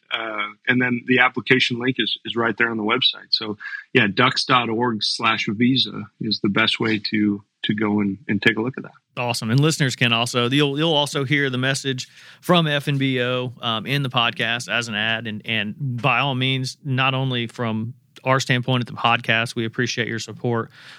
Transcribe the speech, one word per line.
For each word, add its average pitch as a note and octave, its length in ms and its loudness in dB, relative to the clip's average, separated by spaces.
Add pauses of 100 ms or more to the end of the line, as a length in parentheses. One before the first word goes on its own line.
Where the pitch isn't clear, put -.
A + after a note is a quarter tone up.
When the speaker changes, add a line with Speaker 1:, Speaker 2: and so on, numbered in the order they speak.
Speaker 1:
uh, A2 380 -4 (180)
and B2+ 160 2
then A#2+ 240 0
the B2+ 140 4
application B2+ 580 2
link B2+ 220 -2
is, A2 240 -2
is G#2+ 140 -6
right A#2 180 2
there A#2 160 2
on A2+ 60 -4
the G#2+ 60 -2
website. G#2 480 0
So G#2+ 260 -2 (340)
yeah, A#2+ 160 4
ducks B2 380 2
dot B2 240 2
org A2+ 340 0
slash A2+ 460 0
visa A2+ 540 2 (180)
is A2 200 -4
the A#2 60 2
best A2 320 2
way A2 200 0 (100)
to, G#2 340 2 (200)
to A2+ 120 0
go G#2 240 0
and, G2 200 -2 (100)
and G#2 120 0
take A2 160 2
a A2 40 0
look B2+ 160 -4
at G2+ 60 -8
that. - 100 -16 (240)
Speaker 2:
Awesome. A#2+ 340 -2
And A#2+ 80 4
listeners D3 380 2
can A#2+ 160 2
also, A#2+ 360 0
you'll, C#3+ 280 2
you'll D#3+ 160 2
also D3 320 0
hear C#3+ 240 0
the B2+ 80 -2
message C3 500 -2 (320)
from E3+ 280 4
F D3 200 -2
N C#3+ 100 2
B C3+ 240 0
O, B2+ 380 -2
um, A2+ 260 -4
in C#3 180 -2
the C3 60 -4
podcast A#2 640 -2
as A#2 160 0
an A2 80 -6
ad. A2+ 320 -2
And, G#2+ 160 -6
and G#2+ 340 -4
by B2 420 0
all C#3 160 0
means, C3 500 -2
not C3 280 0
only B2+ 340 -2
from A2+ 460 -4 (300)
our C3 160 2
standpoint B2+ 420 0
at A2+ 60 -4
the G2+ 120 -12
podcast, A#2 560 2
we A#2 80 -2
appreciate A#2 440 -2
your A2+ 100 -4
support, A2+ 540 -4 (280)